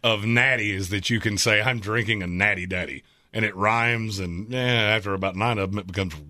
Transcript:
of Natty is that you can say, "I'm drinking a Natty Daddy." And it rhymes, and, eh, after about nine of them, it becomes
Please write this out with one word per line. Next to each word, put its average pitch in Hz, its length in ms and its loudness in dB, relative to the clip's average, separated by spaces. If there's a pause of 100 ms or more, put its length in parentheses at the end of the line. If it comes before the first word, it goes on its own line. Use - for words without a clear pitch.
of 110 240 2
Natty 117 460 2
is 95 160 -4
that 98 220 -2
you 113 100 2
can 104 180 -2
say, 107 240 4
"I'm 123 160 0
drinking 107 460 -2
a - 20 -4
Natty 90 400 0
Daddy." 87 380 -6 (320)
And 110 80 0
it 101 120 -2
rhymes, 110 640 2
and, 92 340 -6
eh, 127 60 -2
after 110 520 2
about 95 220 -2
nine 110 240 0
of 95 140 0
them, 104 80 -2
it 92 80 -10
becomes 92 260 -2 (160)